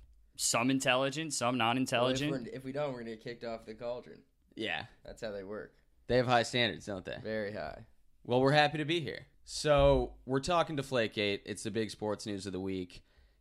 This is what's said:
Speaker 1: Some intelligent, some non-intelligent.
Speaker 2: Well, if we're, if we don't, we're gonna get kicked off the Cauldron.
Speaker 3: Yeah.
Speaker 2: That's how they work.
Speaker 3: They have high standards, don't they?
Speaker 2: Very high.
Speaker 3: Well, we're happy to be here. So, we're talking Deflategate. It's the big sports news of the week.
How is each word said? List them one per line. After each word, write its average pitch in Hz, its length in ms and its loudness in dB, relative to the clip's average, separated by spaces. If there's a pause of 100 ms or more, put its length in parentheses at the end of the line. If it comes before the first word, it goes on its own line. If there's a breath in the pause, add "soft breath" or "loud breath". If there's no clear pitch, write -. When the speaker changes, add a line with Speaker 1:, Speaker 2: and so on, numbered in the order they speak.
(360)
Speaker 1:
Some 123 340 2
intelligent, 135 640 2
some 123 240 0
non-intelligent. 127 760 2
Speaker 2:
Well, 131 100 -4
if 113 100 -12
we're, 120 60 -10
if 131 80 -12
we 131 60 -8
don't, 143 220 -4
we're 123 60 -10
gonna 113 120 -10
get 110 120 -14
kicked 120 220 -12
off 113 200 -8
the 113 80 -12
Cauldron. 120 460 -10 (360)
Speaker 3:
Yeah. 92 280 -2 (200)
Speaker 2:
That's 82 180 -16
how 110 100 -6
they 101 120 -8
work. 98 300 -10 (340)
Speaker 3:
They 120 100 4
have 123 100 4
high 123 160 6
standards, 110 420 0
don't 95 200 -6
they? 62 180 -8
Speaker 2:
Very 107 300 -4
high. 78 320 -8 (400)
Speaker 3:
Well, 123 160 4
we're 135 100 6
happy 147 280 4
to 151 60 -2
be 165 140 0
here. 117 260 -8 (220)
So, 139 680 4 (120)
we're 135 140 0
talking 165 360 0
Deflategate. 110 720 0
It's 98 160 -8
the 110 80 -6
big 104 220 -2
sports 104 340 -4
news 101 220 -6
of 98 40 -4
the 92 80 -4
week. 95 440 -6 (380)